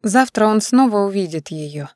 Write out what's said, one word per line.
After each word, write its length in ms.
завтра 460
он 140
снова 440
увидит 440
её 460